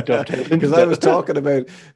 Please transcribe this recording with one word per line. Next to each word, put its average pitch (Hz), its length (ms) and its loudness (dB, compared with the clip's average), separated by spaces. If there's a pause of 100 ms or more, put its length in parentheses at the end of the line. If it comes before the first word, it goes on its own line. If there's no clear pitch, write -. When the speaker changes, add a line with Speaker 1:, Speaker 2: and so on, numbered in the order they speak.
Speaker 1:
dovetailed 135 500 -4
into 160 160 2
Speaker 2:
'Cause 143 60 0
I 165 80 6
Speaker 1:
that. 170 80 4
Speaker 2:
was 160 100 0
talking 170 380 0
about 139 320 -2 (260)